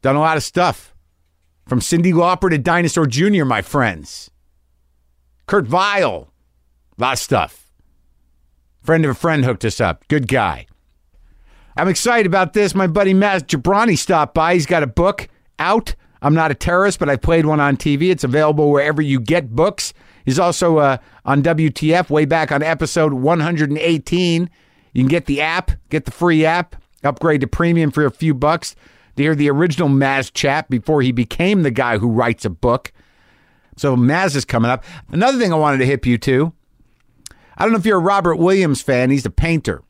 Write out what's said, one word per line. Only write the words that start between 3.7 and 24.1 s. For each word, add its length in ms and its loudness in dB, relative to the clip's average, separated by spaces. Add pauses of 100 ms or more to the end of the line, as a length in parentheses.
Kurt 240 -2
Weill. 600 -2 (680)
A 40 -6
lot 120 0
of 60 -6
stuff. 500 -4 (1120)
Friend 220 2
of 80 0
a 20 -4
friend 300 0
hooked 220 -2
us 160 -4
up. 260 -2
Good 220 -2
guy. 380 -2 (1080)
I'm 140 -2
excited 380 0
about 260 0
this. 200 0
My 140 0
buddy 260 2
Maz 280 2
Jobrani 560 0
stopped 360 0
by. 200 2
He's 120 2
got 180 0
a 40 -2
book 400 -2 (320)
out. 360 0 (260)
I'm 120 2
not 180 2
a 40 -2
terrorist, 440 0
but 100 -2
I 80 0
played 280 2
one 140 2
on 160 2
T 220 -2
V. 120 2
It's 140 0
available 480 2
wherever 300 0
you 180 0
get 340 -2
books. 400 -2 (300)
He's 160 -2
also, 380 2
uh, 200 2 (280)
on 160 2
W 280 2
T 240 0
F 160 0
way 140 2
back 260 0
on 140 -2
episode 480 0
one 300 0
hundred 280 0
and 80 -2
eighteen. 720 0 (440)